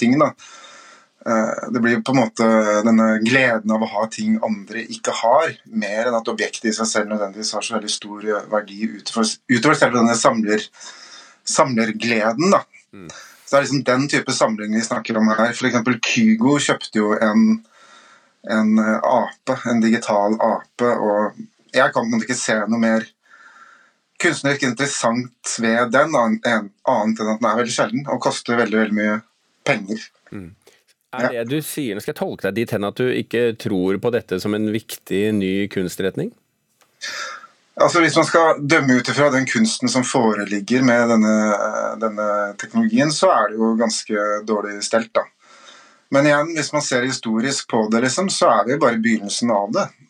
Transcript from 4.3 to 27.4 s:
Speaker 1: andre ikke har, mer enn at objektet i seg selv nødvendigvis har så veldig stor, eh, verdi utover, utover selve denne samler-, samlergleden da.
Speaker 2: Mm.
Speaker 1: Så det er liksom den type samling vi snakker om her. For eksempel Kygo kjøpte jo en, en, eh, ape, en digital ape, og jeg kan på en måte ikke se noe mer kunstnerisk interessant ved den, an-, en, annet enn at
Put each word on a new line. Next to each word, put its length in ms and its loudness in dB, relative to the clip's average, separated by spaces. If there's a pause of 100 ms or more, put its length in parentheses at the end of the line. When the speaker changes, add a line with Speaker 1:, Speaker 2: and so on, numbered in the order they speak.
Speaker 1:
andre 400 -6 (160)
ikke 160 -4
har, 460 2 (100)
mer 400 -2
enn 140 -2
at 100 -4
objektet 400 -4
i 80 -6
seg 80 -2
selv 240 -2
nødvendigvis 400 -6
har 80 -6
så 160 -6
veldig 240 -6
stor, 240 -14
eh, 240 -4
verdi 380 -4 (100)
utover, 400 -4 (160)
utover 240 4
selve 240 2
denne 160 2
samler-, 540 0 (760)
samlergleden 1120 0
da. 80 -2 (320)
Speaker 2:
Mm. 140 -16 (400)
Speaker 1:
Så 60 4
det 20 6
er 80 4
liksom 160 -2
den 240 2
type 240 -2
samling 460 0
vi 40 0
snakker 380 -4
om 80 4
her. 320 2
For 80 0
eksempel 320 0
Kygo 540 2 (100)
kjøpte 380 -2
jo 80 2 (100)
en, 220 2 (1040)
en, 220 0 (100)
eh, 240 0
ape, 540 0 (100)
en 160 0
digital 560 2
ape, 480 -2
og 540 0 (340)
jeg 160 4
kan 140 -2
på 20 -4
en 60 -2
måte 160 -2
ikke 100 -2
se 160 -2 (160)
noe 80 0
mer 300 0 (1120)
kunstnerisk 460 0
interessant 880 -4
ved 320 2
den, 240 2
an-, 320 2
en, 240 -2 (160)
annet 380 0
enn 80 0
at 100 -6